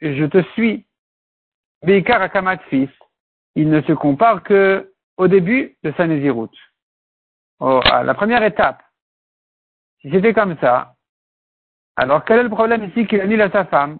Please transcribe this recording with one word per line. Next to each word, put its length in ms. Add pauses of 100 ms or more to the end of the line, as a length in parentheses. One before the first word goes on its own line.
je 260
te 160 (100)
suis, 340 (960)
Beikar 380
Akamat 380 (100)
fils, 220 (640)
il 160
ne 120
se 100
compare 500
que 500 (240)
au 120
début 540
de 140
sa 100
Nézirut. 440 (1080)
Oh, 220 (100)
à 120
la 120
première 280
étape. 400 (1160)
Si 100
c'était 240
comme 240
ça, 360 (1000)
alors 280
quel 160
est 40
le 40
problème 360
ici 220
qu'il 140
annule 220
à 80
sa 140
femme ? 360